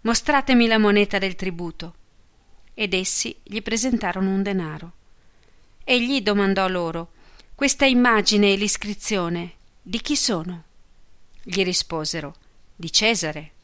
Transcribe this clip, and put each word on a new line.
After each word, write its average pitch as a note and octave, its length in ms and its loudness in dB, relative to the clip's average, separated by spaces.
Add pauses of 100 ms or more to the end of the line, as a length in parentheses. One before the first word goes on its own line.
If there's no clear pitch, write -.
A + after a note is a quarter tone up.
Mostratemi B3 640 2
la A3+ 140 4
moneta G#3 400 4
del F#3+ 160 -4
tributo." E3+ 580 -8 (800)
Ed G#3 200 -4
essi F#3 500 -2
gli G#3+ 180 -8
presentarono G#3+ 680 0
un G3 120 0
denaro. E3+ 520 -4 (920)
Egli B3 380 0
domandò G3 480 2
loro: E3+ 420 -4 (420)
"Questa C#4 320 2
immagine G#3+ 680 4
e - 20 4
l'iscrizione F#3+ 1000 -4 (260)
di F#3 180 -6
chi - 160 -2
sono?" F3 480 -2 (800)
Gli F#3+ 200 -2
risposero: D#3+ 680 -4 (400)
"Di - 160 -12
Cesare." D#3 600 -2 (120)